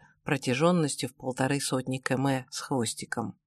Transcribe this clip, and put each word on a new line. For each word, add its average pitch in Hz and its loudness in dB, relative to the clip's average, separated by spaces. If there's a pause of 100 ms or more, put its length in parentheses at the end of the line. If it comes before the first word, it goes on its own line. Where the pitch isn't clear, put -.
(240)
протяженностью 147 2
в - -10
полторы 131 0
сотни 131 -2
км 131 0
с - -8
хвостиком? 113 -4